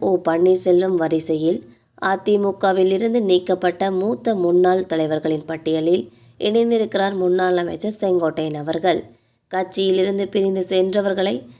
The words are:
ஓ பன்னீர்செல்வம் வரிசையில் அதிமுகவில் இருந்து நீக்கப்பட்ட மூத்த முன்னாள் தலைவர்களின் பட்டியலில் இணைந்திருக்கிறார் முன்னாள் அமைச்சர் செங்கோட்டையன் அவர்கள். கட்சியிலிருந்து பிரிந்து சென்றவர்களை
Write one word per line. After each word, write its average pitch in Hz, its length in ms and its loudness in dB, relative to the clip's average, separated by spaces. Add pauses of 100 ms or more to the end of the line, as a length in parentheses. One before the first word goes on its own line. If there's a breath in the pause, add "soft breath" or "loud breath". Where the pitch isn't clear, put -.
ஓ 190 240 0
பன்னீர்செல்வம் 185 720 2
வரிசையில் 160 680 -2 (400 loud breath)
அதிமுகவில் 190 920 0
இருந்து 226 300 0
நீக்கப்பட்ட 180 680 0
மூத்த 220 440 -2
முன்னாள் 185 520 2
தலைவர்களின் 156 580 -2
பட்டியலில் 160 600 -2 (340 soft breath)
இணைந்திருக்கிறார் 214 800 0
முன்னாள் 185 400 2
அமைச்சர் 175 440 -4
செங்கோட்டையன் 160 540 0
அவர்கள். 160 500 -2 (460 soft breath)
கட்சியிலிருந்து 190 760 -2
பிரிந்து 190 420 -2
சென்றவர்களை 190 680 0 (240 loud breath)